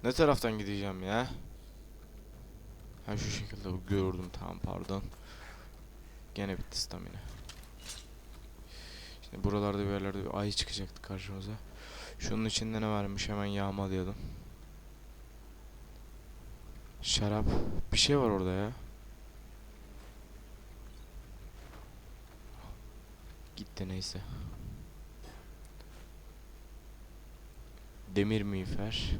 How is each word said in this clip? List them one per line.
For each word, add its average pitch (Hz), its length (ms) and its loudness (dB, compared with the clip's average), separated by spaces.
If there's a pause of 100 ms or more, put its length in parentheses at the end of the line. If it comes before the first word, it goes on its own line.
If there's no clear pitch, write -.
Ne 123 80 8
taraftan 127 480 10
gideceğim 98 440 0
ya? 110 240 6 (1800)
Ha, 104 120 2
şu 107 140 2
şekilde 104 380 -2 (200)
gördüm, 92 360 6 (140)
tamam, 90 240 -4
pardon. 92 400 0 (1300)
Gene 98 220 2
bitti - 240 -2
stamina. 90 380 -6 (2000)
Şimdi 98 220 -8
buralarda 101 360 6
bir 101 120 4
yerlerde 98 340 2
bir - 140 0
ayı 104 120 4
çıkacaktı - 500 0
karşımıza. 98 500 -4 (680)
Şunun 110 260 4
içinde 110 360 4
ne 110 60 4
varmış, 101 420 2
hemen 101 160 2
yağmalayalım. 98 680 2 (2750)
Şarap. 104 440 6 (480)
Bir - 40 8
şey 143 220 10
var 120 100 8
orada 92 220 6
ya. 101 200 4 (4000)
Gitti, 98 340 -2
neyse. 92 300 0 (4000)
Demir 104 260 8
miğfer. 98 800 2